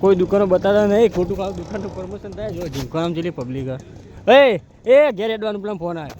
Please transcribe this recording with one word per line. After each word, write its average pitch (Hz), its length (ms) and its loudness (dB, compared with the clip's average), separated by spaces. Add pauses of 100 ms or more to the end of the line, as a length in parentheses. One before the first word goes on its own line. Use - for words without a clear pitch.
કોઈ 190 200 4
દુકાનો 196 300 2
બતાવતા 202 400 4
નહીં. 214 240 4
ખોટું 180 220 -2
કામ 190 220 -4
દુકાનનું 190 360 -8
પ્રમોશન 190 420 -12
થાય. 208 200 -8
જો 175 40 -8 (140)
ઝીંખવાનામાં 156 400 -4
જેટલી 165 240 -6
પબ્લિક 127 280 -8
હોય. 131 120 -8 (580)
એ, 240 240 4 (240)
એ 247 100 6 (220)
ઘેર 220 160 -4
હેડવાનું 208 300 -6
પેલા 202 180 -8
ફોન 170 160 -6
આવે. 139 220 -12